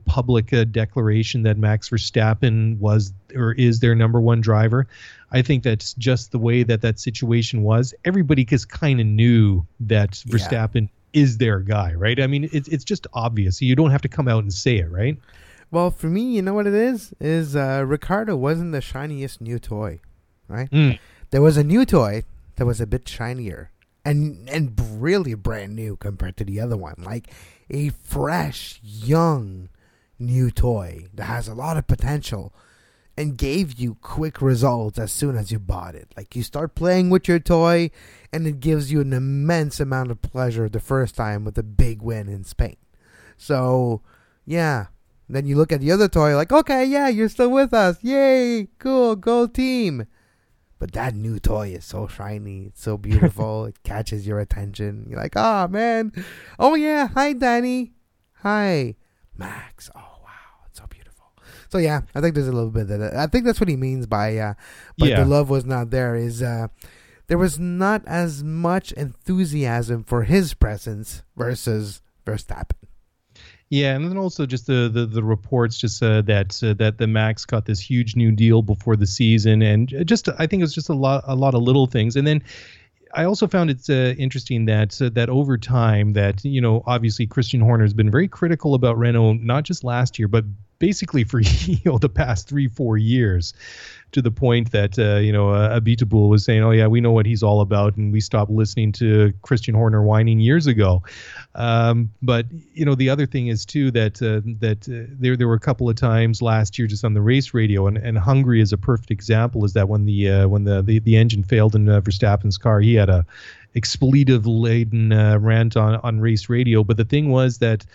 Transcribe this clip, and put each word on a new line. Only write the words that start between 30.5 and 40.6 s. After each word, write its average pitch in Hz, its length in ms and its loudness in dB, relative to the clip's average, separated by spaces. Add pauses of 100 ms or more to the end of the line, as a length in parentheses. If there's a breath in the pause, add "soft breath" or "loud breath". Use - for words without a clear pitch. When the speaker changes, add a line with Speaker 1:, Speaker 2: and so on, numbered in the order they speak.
Speaker 2:
toy 90 640 -4
that 104 120 -12
has 113 240 -8
a 113 60 -14
lot 151 220 -6
of 147 100 -4
potential - 680 -4 (640 soft breath)
and 147 180 -6
gave 139 440 -2
you 117 160 -4
quick - 440 -8
results 120 560 0
as 110 140 -6
soon 143 260 -4
as 101 140 -6
you 110 80 -4
bought 90 380 -8
it. 80 100 -20 (100)
Like, 107 200 -16
you 120 80 -6
start 151 320 -8
playing 180 340 2
with 185 160 2
your 170 140 2
toy, 170 500 2 (420 loud breath)
and 160 140 -4
it 147 140 -6
gives 147 320 -2
you 151 80 2
an 135 120 -2
immense 143 680 -2
amount 131 320 -4
of 110 100 -12
pleasure 117 460 -4